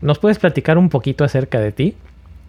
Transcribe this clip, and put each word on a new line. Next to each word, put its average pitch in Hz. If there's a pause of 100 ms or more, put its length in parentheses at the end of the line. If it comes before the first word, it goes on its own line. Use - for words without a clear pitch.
¿Nos 147
puedes 208
platicar 160
un 180
poquito 139
acerca 131
de 104
ti? 151 (540)